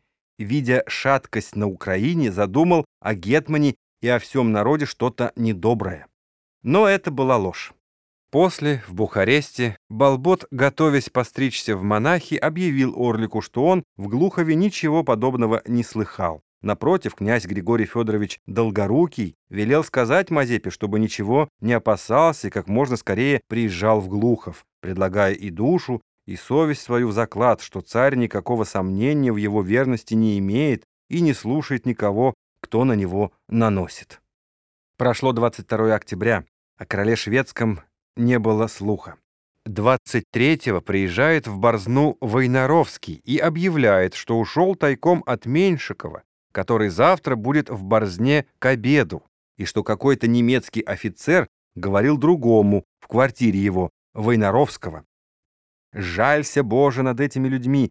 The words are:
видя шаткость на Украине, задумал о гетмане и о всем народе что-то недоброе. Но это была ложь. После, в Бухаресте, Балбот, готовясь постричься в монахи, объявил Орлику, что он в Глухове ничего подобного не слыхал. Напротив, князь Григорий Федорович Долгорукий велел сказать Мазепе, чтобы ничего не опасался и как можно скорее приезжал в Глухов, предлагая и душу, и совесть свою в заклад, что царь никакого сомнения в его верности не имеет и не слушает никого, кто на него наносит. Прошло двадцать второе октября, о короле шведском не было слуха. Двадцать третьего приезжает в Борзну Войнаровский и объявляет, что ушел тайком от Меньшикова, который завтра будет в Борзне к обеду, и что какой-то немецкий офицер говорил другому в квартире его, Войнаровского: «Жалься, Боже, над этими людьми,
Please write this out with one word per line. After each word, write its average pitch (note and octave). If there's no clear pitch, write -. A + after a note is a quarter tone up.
видя B2+
шаткость -
на G#2
Украине, G#2
задумал C#3
о G#2+
гетмане C#3+
и A#2
о B2
всем A#2+
народе B2+
что-то A#2+
недоброе. G2+
Но F#3+
это G3
была C3
ложь. F#2+
После, D3
в F#2+
Бухаресте, A2
Балбот, C#3
готовясь C#3
постричься B2
в F#2
монахи, A2+
объявил D3+
Орлику, A2
что B2+
он F3+
в G2+
Глухове D#3+
ничего E3
подобного A#2
не A#2+
слыхал. F#2
Напротив, D3
князь G#2+
Григорий G2+
Федорович G#2+
Долгорукий G#2+
велел A2
сказать C#3+
Мазепе, B2
чтобы G#2+
ничего A2
не A2+
опасался A#2+
и -
как F#2+
можно B2
скорее A#2+
приезжал A2
в F#2+
Глухов, G#2
предлагая F#2+
и G2
душу, A#2+
и F#2
совесть D3
свою A#2+
в G#2+
заклад, A2
что -
царь C3
никакого A2+
сомнения A#2
в G#2
его G#2
верности A#2
не A2
имеет A2+
и F3
не D#3
слушает C3
никого, A2
кто A2+
на C3
него G2
наносит. G#2
Прошло B2
двадцать A#2
второе A2
октября, G#2
о -
короле G#2+
шведском A2
не A#2+
было A2
слуха. G2+
Двадцать A2
третьего A#2+
приезжает G2
в G2+
Борзну A#2
Войнаровский C3
и B2
объявляет, D3+
что -
ушел F3+
тайком D#3
от B2+
Меньшикова, C#3+
который G#2+
завтра C3
будет C3+
в G#2
Борзне A2
к -
обеду, B2
и G#2
что G2+
какой-то A#2+
немецкий A#2+
офицер A#2
говорил G2+
другому A#2
в -
квартире A#2+
его, F#2
Войнаровского: A2
«Жалься, B2
Боже, C3
над B2+
этими C3
людьми, C3